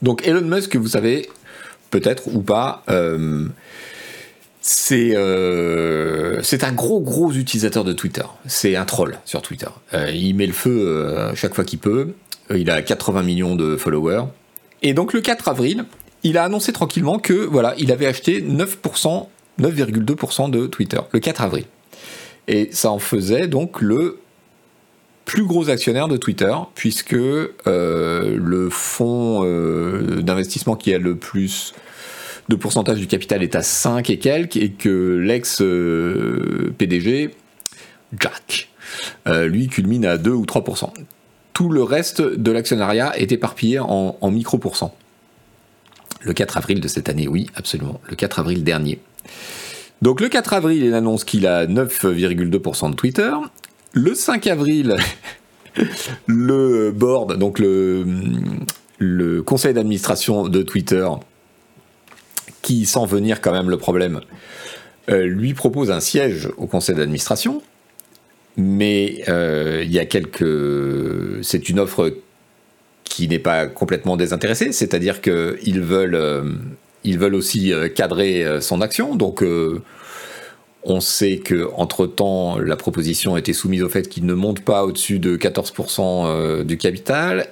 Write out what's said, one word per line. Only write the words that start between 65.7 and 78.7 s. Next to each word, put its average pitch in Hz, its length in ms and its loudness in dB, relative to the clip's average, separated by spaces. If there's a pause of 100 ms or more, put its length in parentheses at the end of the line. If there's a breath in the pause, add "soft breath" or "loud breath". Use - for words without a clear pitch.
un 87 80 0
siège 98 580 0
au 87 80 -8
conseil 92 300 0
d'administration, 76 640 -2 (960)
mais, 101 720 2
euh, 80 560 0
il 82 60 -4
y 90 80 4
a 82 60 0
quelques... 71 1400 -2
c'est - 260 -2
une 92 100 2
offre 90 320 2 (920)
qui - 240 -4
n'est 82 100 2
pas 80 300 0
complètement 90 500 -2
désintéressée, 90 540 0
c'est-à-dire 90 500 0
qu'ils 87 600 0
veulent, 90 340 2
euh, 73 380 0 (500)
ils 90 160 0
veulent 98 160 4
aussi, 95 360 0
euh, 82 160 0
cadrer, 90 560 0
euh, 76 180 0
son 90 200 0